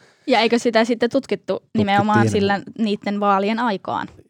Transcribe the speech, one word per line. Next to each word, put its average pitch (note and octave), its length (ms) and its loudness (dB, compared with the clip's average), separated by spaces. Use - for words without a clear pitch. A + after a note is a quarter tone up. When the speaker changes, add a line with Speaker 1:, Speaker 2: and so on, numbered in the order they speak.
Speaker 1:
Ja A#3 140 2
eikö A#3 180 2
sitä A3+ 260 0
sitten A#3 260 -2
tutkittu - 520 -4
nimenomaan G#3 400 2
Speaker 2:
Tutkittiin. G#3 240 2
Speaker 1:
sillä G3 180 0
niitten G#3 420 -2
vaalien G3+ 380 0
aikaan? G3+ 500 -4